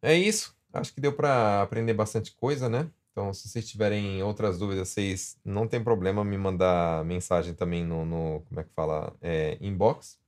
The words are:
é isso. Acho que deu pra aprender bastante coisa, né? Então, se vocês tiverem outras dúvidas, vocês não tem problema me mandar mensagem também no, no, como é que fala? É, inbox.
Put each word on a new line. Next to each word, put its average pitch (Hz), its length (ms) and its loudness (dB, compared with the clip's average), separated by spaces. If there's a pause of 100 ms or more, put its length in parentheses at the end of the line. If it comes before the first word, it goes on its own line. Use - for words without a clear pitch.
é 147 140 4
isso. 208 400 2 (180)
Acho - 200 -6
que - 60 -12
deu 139 140 0
pra 117 480 4
aprender 110 320 0
bastante 107 400 -2
coisa, 131 340 -2
né? 131 220 -2 (200)
Então, 101 240 -4
se - 140 -14
vocês 110 180 -6
tiverem 104 560 -2
outras 101 380 -2
dúvidas, 95 300 -2
vocês 98 560 -4
não 104 240 -2
tem 117 120 -2
problema 104 400 2
me 101 160 0
mandar 90 680 4
mensagem 87 480 0
também 85 320 -2
no, 82 200 -2
no, 80 360 -4
como - 180 -10
é 80 60 -6
que - 80 -20
fala? 78 480 -2
É, 80 400 -2
inbox. 101 680 0